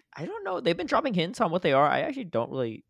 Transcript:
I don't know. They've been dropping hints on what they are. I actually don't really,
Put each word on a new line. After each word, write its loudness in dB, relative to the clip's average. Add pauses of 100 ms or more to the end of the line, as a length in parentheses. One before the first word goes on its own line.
(160)
I -8
don't -10
know. -4
They've 2
been -6
dropping 0
hints -2
on 2
what 0
they 2
are. 8
I 2
actually -4
don't -2
really, -4